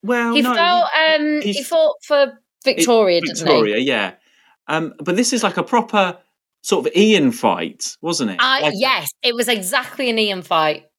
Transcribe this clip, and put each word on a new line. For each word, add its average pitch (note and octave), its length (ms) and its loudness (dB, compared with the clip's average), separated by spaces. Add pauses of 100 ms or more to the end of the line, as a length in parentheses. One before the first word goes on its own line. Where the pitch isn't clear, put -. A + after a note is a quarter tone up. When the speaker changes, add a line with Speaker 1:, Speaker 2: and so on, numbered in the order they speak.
Speaker 1:
Well, A#3 320 0
Speaker 2:
He C#4+ 80 4
Speaker 1:
no, B3 120 0
Speaker 2:
fought, F4 380 2
Speaker 1:
he, D#4 220 4
Speaker 2:
um, D4+ 280 0
he D4+ 100 -2
Speaker 1:
he's C#4+ 160 -6
Speaker 2:
fought D#4+ 360 2
for C#4 280 2 (320)
Victoria, G#3 540 2
Speaker 1:
it, - 60 -2
Speaker 2:
didn't - 140 -6
he? - 60 -8
Speaker 1:
Victoria, A2+ 340 2
yeah. A#2 340 -2 (560)
Um, D#3+ 320 -4
but F3 160 -2
this A#3+ 160 0
is A3+ 100 -2
like G3 140 0
a F3+ 60 -2
proper G#3 560 0 (440)
sort F3 240 -2
of D#3 100 -2
Ian F#3 360 4
fight, F2 680 -4
wasn't D3+ 300 -4
it? F2+ 100 -8
Speaker 2:
I, C4+ 220 2
Speaker 1:
Like C#4+ 100 0
a - 40 -8
Speaker 2:
yes, C4 320 -2 (140)
it A#3+ 120 0
was A#3+ 140 -2
exactly B3 600 -2
an A3+ 80 -2
Ian G3+ 240 -2
fight. D#3 420 0 (140)